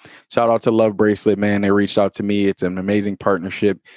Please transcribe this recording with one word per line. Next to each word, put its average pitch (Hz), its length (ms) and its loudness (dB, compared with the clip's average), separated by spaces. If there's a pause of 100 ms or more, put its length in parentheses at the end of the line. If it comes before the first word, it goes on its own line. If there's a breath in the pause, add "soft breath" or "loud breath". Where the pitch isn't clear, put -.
(300 loud breath)
shout 117 200 0
out 113 140 0
to 123 80 0
Love 110 260 2
Bracelet, 104 400 2
man. 104 240 0
They 101 80 0
reached 101 300 2
out 98 160 2
to 104 80 -6
me. 101 240 0
It's 98 160 -4
an 92 160 -4
amazing 101 380 -2
partnership. 98 600 -2 (180 loud breath)